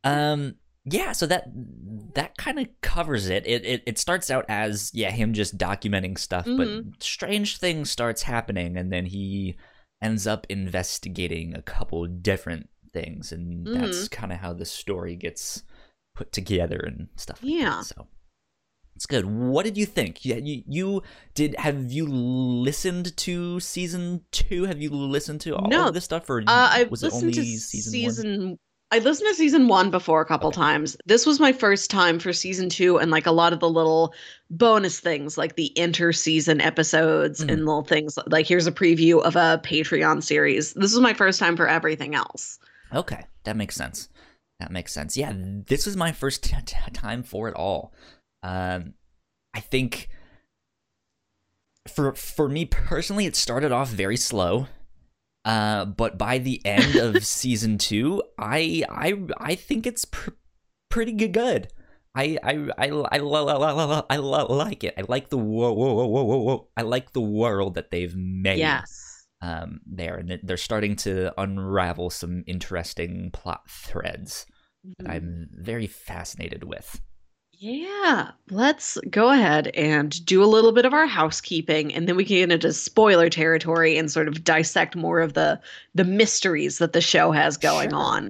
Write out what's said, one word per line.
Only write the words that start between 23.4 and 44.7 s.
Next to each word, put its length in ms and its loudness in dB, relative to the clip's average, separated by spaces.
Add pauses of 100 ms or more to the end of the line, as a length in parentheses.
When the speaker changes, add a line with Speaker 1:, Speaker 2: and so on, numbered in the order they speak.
Speaker 1:
season 600 -6 (100)
two? 340 0
Have 140 -6
you 120 -6
listened 500 -4
to 140 -6
all 140 -2
Speaker 2:
No. 180 4
Speaker 1:
of 80 0
this 80 -4
stuff, 260 -6
or 120 0
Speaker 2:
Uh, 300 6
I've 200 4
Speaker 1:
was 100 -6
it 100 -2
Speaker 2:
listened 220 0
to 60 0
Speaker 1:
only 180 -4
season 340 -8 (120)
one? 80 -2
Speaker 2:
season, 480 -4 (320)
I 80 4
listened 300 2
to 60 2
season 320 6
one 220 6
before 320 2
a 40 0
couple 240 0
Speaker 1:
Okay. 80 -6
Speaker 2:
times. 400 0 (100)
This 180 6
was 140 4
my 120 8
first 380 2
time 300 4
for 120 -4
season 380 -4
two, 300 4
and, 100 2
like, 160 4
a 60 4
lot 220 6
of 60 -4
the 100 2
little 440 4 (380)
bonus 480 4
things, 360 -4
like 200 -4
the 240 -2
inter-season 840 2
episodes 800 2
Speaker 1:
Mm-hmm. 100 -4
Speaker 2:
and 160 0
little 200 0
things, 420 0
like, 180 4
here's 220 4
a 40 0
preview 520 6
of 120 2
a 280 4
Patreon 580 0
series. 520 0
This 200 2
was 80 4
my 120 6
first 260 2
time 180 2
for 100 2
everything 460 0
else. 460 -6 (340)
Speaker 1:
Okay, 320 -6 (200)
that 120 -6
makes 180 -6
sense. 340 -10 (500)
That 120 -10